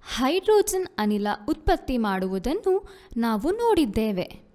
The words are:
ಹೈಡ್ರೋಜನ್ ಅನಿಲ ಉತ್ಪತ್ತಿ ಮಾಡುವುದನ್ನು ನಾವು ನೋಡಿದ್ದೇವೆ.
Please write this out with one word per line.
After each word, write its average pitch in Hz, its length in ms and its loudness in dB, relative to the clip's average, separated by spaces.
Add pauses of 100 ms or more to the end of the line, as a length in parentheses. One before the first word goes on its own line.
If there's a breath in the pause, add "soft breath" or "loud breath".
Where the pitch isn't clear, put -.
(160)
ಹೈಡ್ರೋಜನ್ 370 680 2 (120)
ಅನಿಲ 208 280 0 (220)
ಉತ್ಪತ್ತಿ 302 500 0
ಮಾಡುವುದನ್ನು 214 880 -2 (280 loud breath)
ನಾವು 226 340 0
ನೋಡಿದ್ದೇವೆ. 269 1040 0